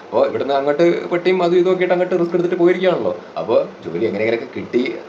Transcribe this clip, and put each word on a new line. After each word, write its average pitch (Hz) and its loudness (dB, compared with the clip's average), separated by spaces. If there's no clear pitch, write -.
അപ്പൊ 123 0
ഇവിടുന്ന് 123 -2
അങ്ങോട്ട് 147 0
പെട്ടിയും 180 0
അതും 175 2
ഇതും 180 2
ഒക്കെ 175 0
ഇട്ട് 180 2
അങ്ങോട്ട് 180 0
റിസ്ക് 170 -2
എടുത്തിട്ട് 175 0
പോയിരിക്കുകയാണല്ലോ. 170 2
അപ്പൊ 107 2
ജോലി 85 -4
എങ്ങനെയെങ്കിലുമൊക്കെ 110 -2
കിട്ടി 120 -2